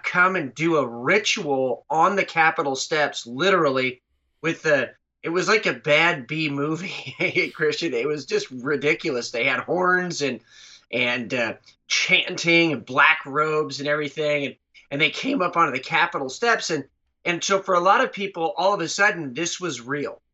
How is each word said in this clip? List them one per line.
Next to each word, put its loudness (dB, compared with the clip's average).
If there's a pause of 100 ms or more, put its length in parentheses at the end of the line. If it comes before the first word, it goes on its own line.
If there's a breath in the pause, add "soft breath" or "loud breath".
come 2
and -4
do 2
a 2
ritual 0
on 4
the 2
Capitol 0
steps, -2
literally, 0 (400)
with -4
the, 2 (300)
it -6
was 0
like 2
a 2
bad 2
B -4
movie, -4
<laughs> -20
Christian. -2
It 0
was -4
just -2
ridiculous. -2
They -4
had 0
horns 0
and, -2 (500 loud breath)
and, -2
uh, -2 (340 soft breath)
chanting 2
and -6
black 4
robes -2
and -4
everything. -2
And, -10 (340 soft breath)
and -4
they 2
came -2
up 0
onto 4
the -6
Capitol -2
steps. -2
And, -2 (420)
and -2
so 2
for 0
a 4
lot 6
of -2
people, -4
all 4
of 0
a -2
sudden, 0
this -4
was -6
real. -6 (120)